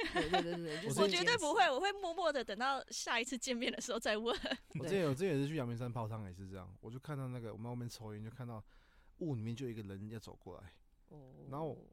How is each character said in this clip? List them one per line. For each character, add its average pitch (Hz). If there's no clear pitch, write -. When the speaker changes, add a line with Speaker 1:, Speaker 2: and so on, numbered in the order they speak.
Speaker 1:
<laughs> -
对， 349
对， 370
对， -
对， -
就 427
是 -
Speaker 2:
我 -
之 392
前 -
Speaker 3:
我 -
绝 -
对 466
不 302
会， 381
我 254
会 392
默 392
默 330
的 254
等 208
到 262
下 240
一 226
次 254
见 247
面 233
的 -
时 -
候 226
再 214
问。 233
Speaker 2:
我 -
之 170
前 196
有， 160
Speaker 1:
对。 135
Speaker 2:
之 131
前 147
也 139
是 139
去 156
阳 131
明 120
山 123
泡 113
汤 110
也 92
是 92
这 95
样， 92
我 -
就 120
看 151
到 135
那 123
个， 113
我 104
们 117
外 123
面 123
抽 113
烟， 104
就 110
看 123
到 113
雾 151
里 110
面 113
就 131
有 120
一 110
个 110
人 98
要 113
走 90
过 -
来。 92
Speaker 1:
哦。 143
Speaker 2:
然 131
后 147